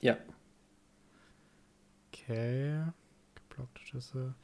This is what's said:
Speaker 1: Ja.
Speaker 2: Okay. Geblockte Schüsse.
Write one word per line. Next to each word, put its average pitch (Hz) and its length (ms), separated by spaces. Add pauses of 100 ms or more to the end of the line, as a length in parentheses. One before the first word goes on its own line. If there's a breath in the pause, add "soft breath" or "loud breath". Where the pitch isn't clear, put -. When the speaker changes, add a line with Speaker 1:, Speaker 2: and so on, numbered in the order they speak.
Speaker 1:
Ja. 226 160 (2000 soft breath)
Speaker 2:
Okay. 127 680 (540)
Geblockte - 480
Schüsse. 131 500 (100)